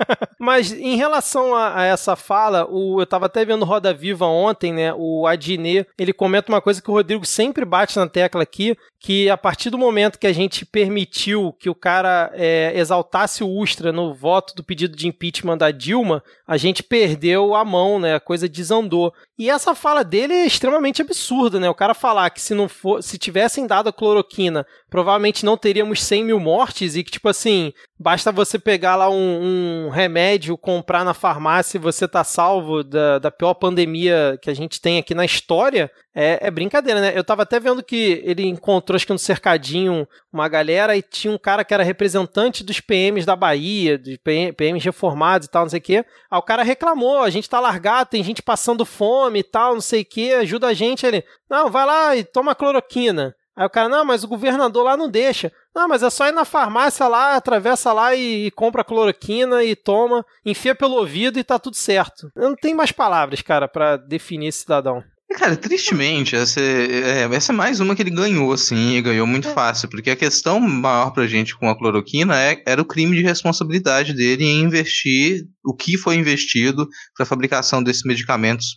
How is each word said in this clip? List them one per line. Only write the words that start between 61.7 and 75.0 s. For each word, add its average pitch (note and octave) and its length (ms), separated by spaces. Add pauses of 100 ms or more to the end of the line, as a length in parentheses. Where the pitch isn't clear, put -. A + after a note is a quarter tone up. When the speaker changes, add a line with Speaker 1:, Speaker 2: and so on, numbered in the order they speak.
Speaker 1:
certo." F#3+ 600
Eu A#3+ 140
não C#4+ 60
tenho D#4+ 220
mais D4+ 140
palavras, D#3+ 500
cara, C#3+ 260
pra D3+ 300
definir D3+ 500
esse D3+ 120
cidadão. C3+ 440 (280)
Speaker 2:
E, F#4+ 40
cara, G3 200
tristemente, D#3 800
essa A#2+ 240
é, B2+ 640
é, A#2+ 140
essa D3 160
é A#3 40
mais G#3 240
uma G3 160
que G#3+ 60
ele F3+ 80
ganhou, E3+ 420
assim, B2 440
e B2 60
ganhou A2+ 260
muito C3+ 200
Speaker 3:
É. A#3+ 60
Speaker 2:
fácil, A#2+ 340
porque A2 220
a C3 60
questão E3+ 440
maior C3 520
pra B2 160
gente A2 280
com A#2 140
a A2 80
cloroquina A#2 640
é, D3 240
era C3 160
o D#3+ 40
crime D#3+ 300
de E3 60
responsabilidade E3 920
dele B2+ 300
em D3+ 180
investir D#3+ 840 (200)